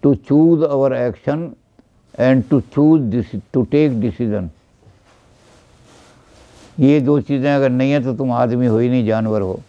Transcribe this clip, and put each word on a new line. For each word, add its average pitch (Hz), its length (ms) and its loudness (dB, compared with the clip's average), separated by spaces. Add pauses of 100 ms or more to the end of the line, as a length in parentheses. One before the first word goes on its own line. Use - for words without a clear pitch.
to 143 120 4
choose 156 480 2
our 139 300 0
action 139 640 -6 (640)
and 131 300 2
to 139 120 2
choose 151 400 2
deci-, 110 400 -4 (120)
to 127 120 0
take 147 360 0
decision। 104 460 -4 (2250)
ये 147 200 4
दो 143 220 0
चीज़ें 143 320 -2
अगर 139 160 0
नहीं 131 220 0
है 143 120 -2
तो 127 100 -4
तुम 127 180 -4
आदमी 123 340 0
हो 113 120 2
ही 120 120 0
नहीं, 127 160 0
जानवर 110 360 -2
हो। 92 280 -6